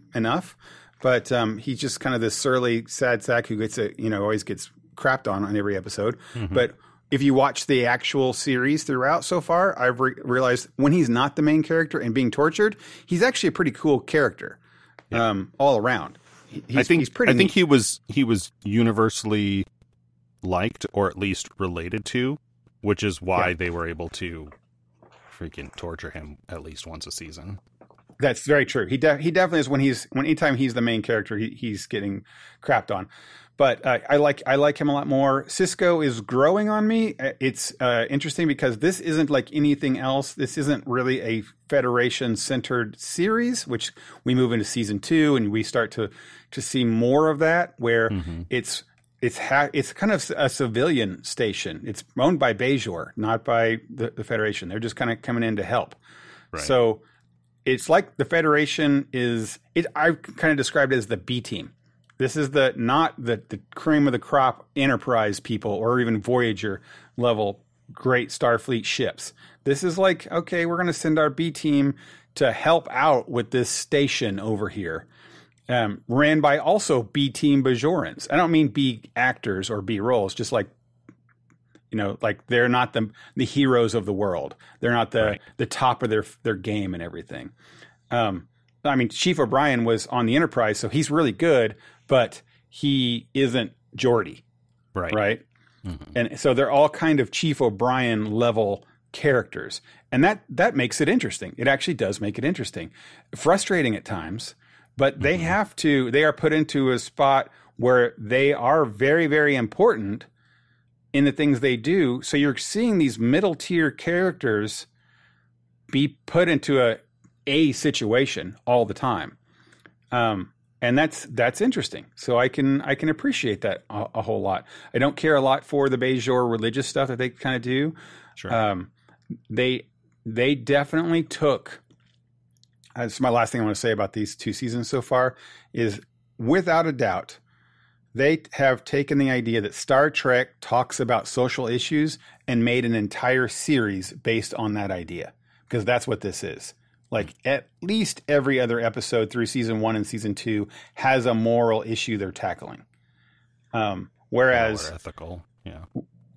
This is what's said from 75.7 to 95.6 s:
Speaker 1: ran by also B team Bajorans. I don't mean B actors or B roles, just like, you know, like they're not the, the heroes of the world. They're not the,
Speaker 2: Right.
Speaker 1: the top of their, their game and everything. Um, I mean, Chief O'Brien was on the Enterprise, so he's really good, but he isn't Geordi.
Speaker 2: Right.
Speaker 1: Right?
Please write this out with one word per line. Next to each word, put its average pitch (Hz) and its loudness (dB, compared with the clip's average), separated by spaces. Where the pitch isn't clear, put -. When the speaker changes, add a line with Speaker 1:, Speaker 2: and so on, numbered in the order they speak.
Speaker 1:
ran 147 4
by 147 4
also 156 0
B 139 -2
team 139 2
Bajorans. 131 -2
I 143 0
don't 170 2
mean 156 4
B 131 -2
actors 117 -2
or 104 -4
B 101 -4
roles, 107 0
just - -6
like, 110 0
you 113 -6
know, 101 -4
like 107 -4
they're 123 4
not 123 0
the, 110 -2
the 131 0
heroes 123 2
of 101 -2
the 101 -4
world. 92 -4
They're 120 0
not 117 0
the, 113 2
Speaker 2:
Right. 104 -2
Speaker 1:
the 120 -2
top 127 0
of 117 -2
their, 107 0
their 110 0
game 98 -4
and 85 -8
everything. 80 -14
Um, 107 -2
I 143 2
mean, 120 2
Chief 170 -2
O'Brien 131 2
was 113 0
on 123 -2
the 117 2
Enterprise, 120 0
so 107 -4
he's 143 -2
really 151 2
good, 123 2
but 123 2
he 127 -2
isn't 127 0
Geordi. 120 0
Speaker 2:
Right. 90 -4
Speaker 1:
Right? 107 0